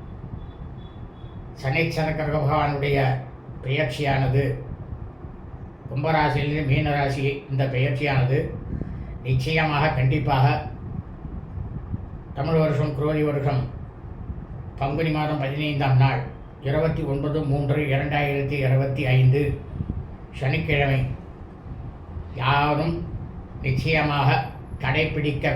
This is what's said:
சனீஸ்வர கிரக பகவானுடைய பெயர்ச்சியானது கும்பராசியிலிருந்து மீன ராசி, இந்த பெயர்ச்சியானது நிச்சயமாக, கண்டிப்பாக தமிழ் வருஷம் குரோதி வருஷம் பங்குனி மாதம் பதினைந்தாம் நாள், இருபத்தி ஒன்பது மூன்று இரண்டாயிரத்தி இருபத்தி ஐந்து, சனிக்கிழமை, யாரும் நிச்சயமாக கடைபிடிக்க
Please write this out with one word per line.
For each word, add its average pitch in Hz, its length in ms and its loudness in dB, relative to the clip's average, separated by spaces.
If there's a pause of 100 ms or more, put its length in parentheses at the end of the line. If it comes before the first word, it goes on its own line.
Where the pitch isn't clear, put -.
(1600)
சனீஸ்வர 156 540 0
கிரக 151 220 0
பகவானுடைய 143 600 2 (680)
பெயர்ச்சியானது 135 760 2 (1500)
கும்பராசியிலிருந்து 147 840 2
மீன 151 240 4
ராசி, 139 280 2 (280)
இந்த 135 120 2 (120)
பெயர்ச்சியானது 131 640 2 (880)
நிச்சயமாக, 156 720 2
கண்டிப்பாக 135 460 4 (1900)
தமிழ் 160 260 2
வருஷம் 147 340 2
குரோதி 151 320 2
வருஷம் 135 340 0 (1160)
பங்குனி 151 360 0
மாதம் 151 280 0
பதினைந்தாம் 139 580 2
நாள், 131 180 4 (480)
இருபத்தி 156 340 2 (100)
ஒன்பது 143 260 0 (140)
மூன்று 143 260 2 (160)
இரண்டாயிரத்தி 139 720 0
இருபத்தி 131 380 2 (100)
ஐந்து, 131 280 8 (1000)
சனிக்கிழமை, 143 580 2 (1400)
யாரும் 147 520 4 (720)
நிச்சயமாக 147 720 4 (460)
கடைபிடிக்க 147 720 0